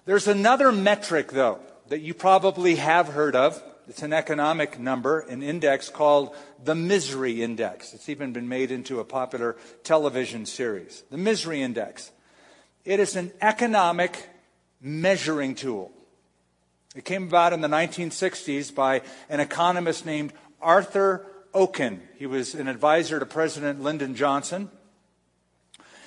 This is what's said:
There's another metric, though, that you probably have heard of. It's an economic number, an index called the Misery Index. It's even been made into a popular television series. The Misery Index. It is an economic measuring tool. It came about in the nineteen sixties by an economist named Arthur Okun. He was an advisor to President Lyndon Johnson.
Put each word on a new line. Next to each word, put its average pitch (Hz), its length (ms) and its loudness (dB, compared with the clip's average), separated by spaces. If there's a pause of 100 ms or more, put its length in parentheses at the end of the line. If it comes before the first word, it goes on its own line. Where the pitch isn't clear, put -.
There's 202 240 2
another 240 420 6
metric, 202 640 2
though, 127 260 2 (300)
that 151 120 -4
you 156 140 -10
probably 180 640 4
have 160 320 4
heard 147 260 0
of. 135 260 4 (280)
It's - 140 -16
an 151 100 -6
economic 151 680 0
number, 131 400 -2
an 131 240 -10
index 147 440 0
called 147 460 2 (260)
the 139 140 0
Misery 139 680 -2
Index. 113 540 -6
It's - 140 -18
even 143 240 -8
been 120 160 -8
made 127 240 -2
into 123 260 -8
a 107 60 -4
popular 127 500 -4 (300)
television 127 600 0
series. 104 680 -8
The 135 40 -10
Misery 165 460 -2
Index. 120 480 -8 (760)
It 196 160 0
is 190 160 0
an 180 240 -6
economic 202 880 0 (520)
measuring 151 760 -2
tool. 107 340 -6 (1040)
It 165 100 -16
came 185 240 -6
about 170 240 6
in 165 80 -2
the 151 80 0
nineteen 165 440 -2
sixties 143 580 -4
by 135 320 0 (260)
an 147 120 -2
economist 170 640 0
named 151 280 -6 (280)
Arthur 190 640 2 (300)
Okun. 156 460 0 (160)
He 139 100 -10
was 127 280 -4
an 143 140 -8
advisor 151 520 2
to 131 60 -6
President 147 560 -4
Lyndon 139 340 -4
Johnson. 143 520 -2 (1400)